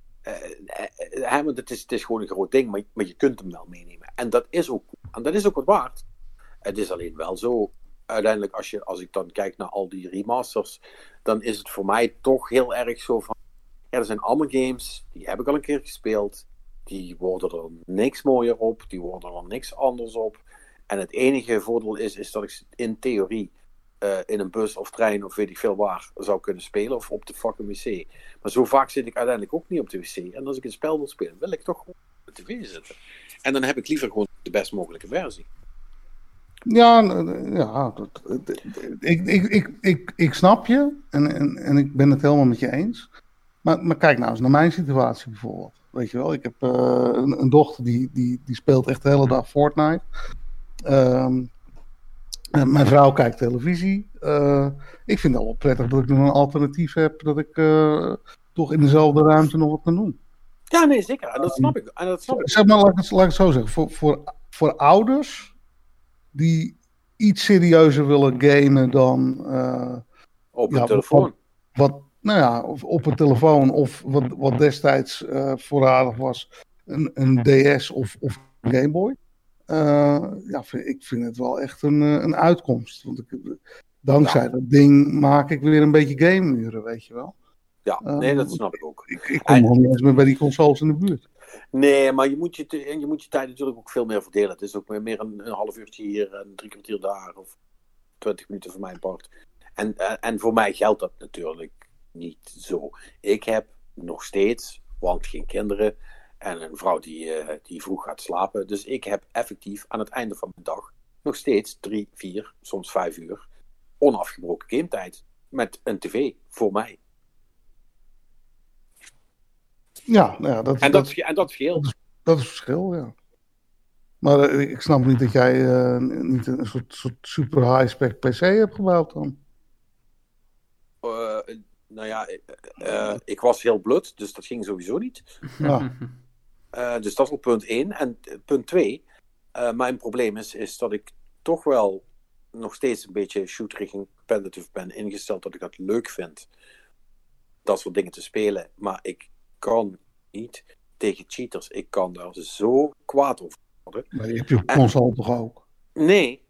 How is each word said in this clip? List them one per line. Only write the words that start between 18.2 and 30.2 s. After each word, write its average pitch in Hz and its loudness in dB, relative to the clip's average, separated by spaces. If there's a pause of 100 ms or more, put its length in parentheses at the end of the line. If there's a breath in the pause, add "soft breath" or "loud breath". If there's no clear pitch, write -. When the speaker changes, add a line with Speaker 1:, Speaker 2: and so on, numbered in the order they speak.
Speaker 1:
mooier 120 0
op, 113 -4
die 90 -14
worden 87 -14
er 87 -16
niks 120 -14
anders 120 -6
op. 110 -8 (480 soft breath)
En 101 -8
het 90 -10
enige 120 -2
voordeel 110 -6
is, 104 -8
is 104 -16
dat 107 -8
ik 104 -14
ze - -20 (120)
in 113 -8
theorie, 107 -4 (460)
eh, 98 -4
in 107 -6
een 92 -8
bus 110 -6
of - -14
trein 107 -2
of 95 -16
weet 104 -4
ik 90 -20
veel 104 -2
waar 98 -6
zou 98 -4
kunnen 90 -10
spelen 113 -6
of - -16
op 107 -12
de - -18
fucking 110 -8
W 104 -12 (160)
C. 90 -10 (340 soft breath)
Maar 101 -8
zo 123 2
vaak 135 2
zit 127 -6
ik 117 -16
uiteindelijk 120 -4
ook 170 -12
niet 175 -4
op 110 -8
de 92 -12
W 87 -14
C. - -16 (180)